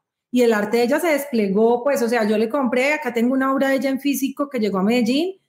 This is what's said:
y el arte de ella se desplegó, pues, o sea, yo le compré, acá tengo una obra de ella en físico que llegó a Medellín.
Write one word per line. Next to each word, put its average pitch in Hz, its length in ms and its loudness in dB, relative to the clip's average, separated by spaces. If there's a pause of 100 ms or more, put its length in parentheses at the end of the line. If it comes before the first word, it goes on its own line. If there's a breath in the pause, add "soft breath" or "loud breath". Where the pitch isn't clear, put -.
(300)
y 247 120 2
el 233 100 4
arte 208 240 -2
de 233 60 2
ella 269 180 0
se 349 80 -2
desplegó, 233 720 0
pues, 262 200 0
o 233 80 0
sea, 226 140 0
yo 214 120 0
le 220 140 0
compré, 254 420 0
acá 277 220 -6
tengo 240 180 0
una 269 220 0
obra 269 160 0
de 269 60 2
ella 269 120 -2
en 269 120 -2
físico 285 500 -4
que - 100 -4
llegó 196 200 -2
a - 20 -2
Medellín. 247 680 0